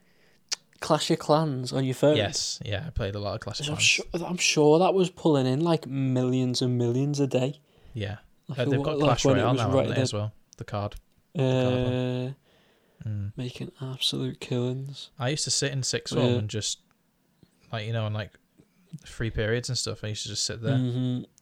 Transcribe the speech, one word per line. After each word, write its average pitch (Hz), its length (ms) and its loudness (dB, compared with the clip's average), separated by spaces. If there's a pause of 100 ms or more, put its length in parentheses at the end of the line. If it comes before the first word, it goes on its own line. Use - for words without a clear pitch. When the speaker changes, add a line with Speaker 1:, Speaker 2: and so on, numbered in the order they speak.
(800)
Speaker 1:
Clash - 300 2
of 160 80 2
Clans 143 520 2
on 135 140 0
your 131 100 0
phone? 147 220 6
Speaker 2:
Yes, - 480 -2
yeah, 101 220 -4
I - 20 -10
played 98 260 -4
a 104 40 -6
lot 101 160 -4
of 113 40 -6
Clash - 220 -10
of 143 80 -6
Speaker 1:
I'm 151 60 -4
Speaker 2:
Clans. - 140 4
Speaker 1:
su-, - 360 -2
I'm 180 120 -4
sure 151 420 6
that 180 140 4
was 185 160 4
pulling 143 360 2
in, 131 160 2
like, 170 260 2
millions 127 720 2
and 123 160 2
millions 131 440 0
a 139 60 2
day. 127 340 0 (320)
Speaker 2:
Yeah. 101 240 -6 (320)
Speaker 1:
Like, 127 100 -8
Speaker 2:
Uh, - 60 2
they've 139 160 2
Speaker 1:
wh-, - 20 -2
Speaker 2:
got 151 160 -2
Speaker 1:
like, 147 80 4
Speaker 2:
Clash 123 180 2
Speaker 1:
when 135 120 6
it 101 40 4
Speaker 2:
Royale 117 120 4
Speaker 1:
was 127 80 2
Speaker 2:
now, 107 60 0
Speaker 1:
right 98 80 2
Speaker 2:
haven't 135 160 4
they, 113 40 -2
Speaker 1:
there. 127 80 2
Speaker 2:
as 123 100 -2
well? 107 200 -4 (240)
The - 80 -12
card. 104 300 -6 (380)
The 165 60 -6
card 127 460 2
one. 123 80 0
Speaker 1:
Uh, 127 400 -2 (760)
Speaker 2:
Mm. 104 260 -6
Speaker 1:
making 127 340 -10 (120)
absolute 131 580 -4
killings. 131 720 -4 (100)
Speaker 2:
I 127 100 -2
used 151 140 -2
to 127 80 -4
sit 139 220 -2
in 131 100 -4
sixth - 300 -4
Speaker 1:
Yeah. - 80 2
Speaker 2:
form 123 180 4
and 107 100 -4
just, - 300 -6 (920)
like, 107 140 -6
you 113 60 -4
know, 113 140 -2
on, 104 80 -2
like, 107 180 -6 (720)
free 117 240 -4
periods 117 400 -2
and 127 80 -2
stuff, - 280 -6
I - 40 -4
used 104 140 -6
to - 60 -10
just 104 160 -4
sit 120 160 -6
there 131 160 2
Speaker 1:
Mm-hmm. 127 460 0 (180)